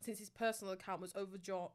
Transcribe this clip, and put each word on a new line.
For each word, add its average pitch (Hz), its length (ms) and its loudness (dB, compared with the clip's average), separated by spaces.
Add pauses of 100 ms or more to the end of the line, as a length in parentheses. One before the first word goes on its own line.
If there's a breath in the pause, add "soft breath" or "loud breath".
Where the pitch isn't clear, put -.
since 214 180 -2
his 202 100 -10
personal 220 460 2
account 185 260 -2
was 180 140 -4
overdraw-, 190 600 0